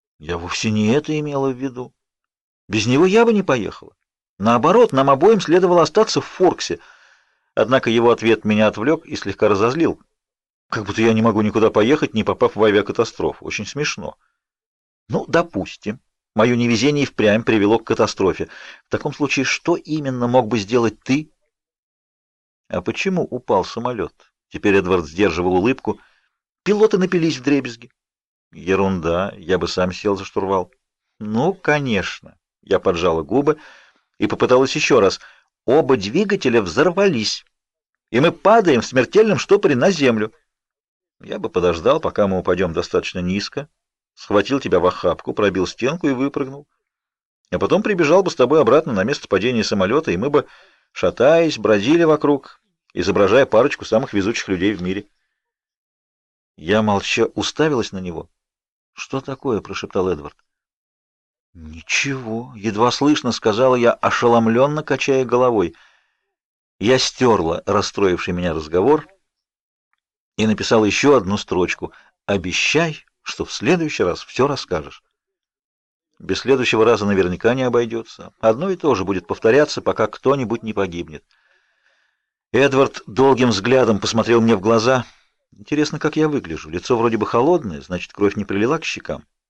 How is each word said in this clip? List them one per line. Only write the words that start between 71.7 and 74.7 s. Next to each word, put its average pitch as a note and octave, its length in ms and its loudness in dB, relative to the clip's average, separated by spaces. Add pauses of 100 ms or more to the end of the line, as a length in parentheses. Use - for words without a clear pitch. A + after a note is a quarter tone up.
«Обещай, G2+ 800 -2 (160)
что - 220 -10
в - 80 -10
следующий D3+ 520 0
раз E2+ 200 -2
всё - 240 -2
расскажешь». E2+ 560 -8 (1160)